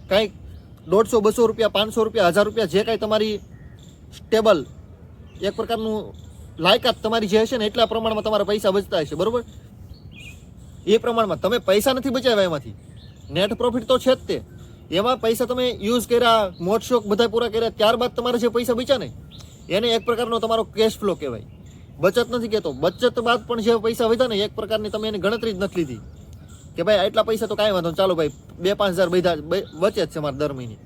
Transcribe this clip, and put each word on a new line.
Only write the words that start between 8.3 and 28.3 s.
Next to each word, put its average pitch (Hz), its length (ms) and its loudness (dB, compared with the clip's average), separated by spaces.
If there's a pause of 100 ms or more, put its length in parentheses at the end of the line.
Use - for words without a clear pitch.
પૈસા 208 260 0
બચતા 190 300 0
હશે, 147 140 -4
બરોબર? 226 300 0 (1400)
એ 214 120 6
પ્રમાણમાં 220 420 0
તમે 226 180 0
પૈસા 208 340 2
નથી 262 180 -2
બચાવ્યા 233 340 2
એમાંથી, 143 300 -4 (560)
નેટ 196 240 0
પ્રોફિટ 240 300 -2
તો 254 140 4
છે 254 160 2
જ - 120 0
તે. 143 160 -4 (480)
એમાં 220 300 0
પૈસા 226 240 0
તમે 247 260 -2
યુઝ 220 380 -2
કર્યા, 233 520 4
મોજ 196 220 0
શોખ 233 240 0
બધા 214 220 2
પૂરા 233 200 0
કર્યા, 226 220 -2
ત્યારબાદ 233 400 2
તમારે 240 280 -2
જે 233 100 2
પૈસા 233 260 0
બચ્યા 254 240 0
ને, 135 140 -8 (560)
એને 214 200 0
એક 226 160 0
પ્રકારનો 233 340 0
તમારો 226 260 0
કેશ 214 340 0
ફ્લો 190 160 0
કહેવાય. 135 280 -8 (580)
બચત 214 300 2
નથી 233 180 -4
કહેતો, 185 240 -2
બચત 180 460 0
બાદ 233 280 0
પણ 233 140 -4
જે 233 160 2
પૈસા 226 300 0
વધ્યા 240 220 2
ને, 220 80 -4
એક 208 180 -2
પ્રકારની 214 340 -4
તમે 214 200 -4
એની 214 100 -4
ગણતરી 220 340 -2
જ 180 60 -8
નથી 190 180 -4
લીધી 131 240 -4 (760)
કે 170 60 -2
ભાઈ, 202 160 4
આટલા 214 240 2
પૈસા 220 240 -2
તો 208 80 -6
કાંઈ 214 160 0
વાંધો 170 200 0
નહીં, 156 60 -6
ચાલો 190 180 2
ભાઈ, 156 160 0 (280)